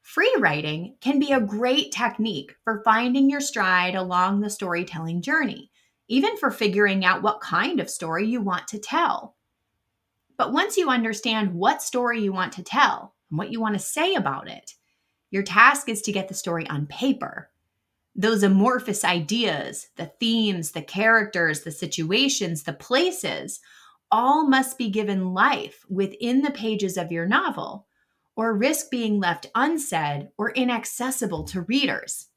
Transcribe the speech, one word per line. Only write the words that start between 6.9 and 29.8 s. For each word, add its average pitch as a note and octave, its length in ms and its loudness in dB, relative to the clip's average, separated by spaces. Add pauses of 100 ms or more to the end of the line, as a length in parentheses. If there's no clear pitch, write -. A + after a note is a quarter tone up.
out F3+ 160 4
what - 200 0
kind A3+ 380 -2
of - 120 -4
story E3+ 340 -2
you A#3 160 0
want F#3+ 280 -4
to G#3 100 -10
tell. - 580 -2 (1000)
But - 160 -2
once F#4 260 0
you E4+ 120 2
understand A3 640 0
what A3+ 300 0
story A#3+ 360 -2
you G3 140 0
want F#3 200 -4
to F3+ 100 -12
tell G#3+ 500 0 (160)
and D3+ 80 -4
what F#3 140 -6
you A3+ 100 -6
want G#3+ 140 0
to F3+ 40 -2
say F4 360 -2
about C3+ 340 -4
it, - 240 -18 (560)
your G3 140 -2
task A3+ 440 4
is A3 140 -4
to G#3 100 -4
get F#3+ 160 -4
the G3 60 -12
story E3+ 340 -4
on D3 200 -4
paper. - 640 -4 (640)
Those G#3 260 4
amorphous G#3 640 4
ideas, F3 920 -2
the E3+ 120 -10 (120)
themes, G#3+ 520 0
the D#3 100 -6
characters, G3 800 2
the E3 100 -12
situations, F3+ 920 -2
the D#3+ 100 -6
places, - 840 -2 (500)
all C4+ 380 4
must C4 320 2
be A#3 100 -2
given F#3+ 460 0
life A#3+ 520 0
within A#3 540 0
the C#4+ 100 0
pages G#3 460 -2
of E3+ 140 -4
your E3+ 160 -2
novel, A3+ 580 -2 (500)
or A3 220 0
risk D4 320 0
being A3 300 0
left F3 340 -2
unsaid E3+ 760 -2 (100)